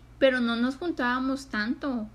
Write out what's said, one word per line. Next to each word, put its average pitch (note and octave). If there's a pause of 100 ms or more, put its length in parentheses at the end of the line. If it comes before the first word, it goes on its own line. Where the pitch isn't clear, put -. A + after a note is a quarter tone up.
(180)
pero B3+
no A#3
nos B3
juntábamos C4
tanto. A#3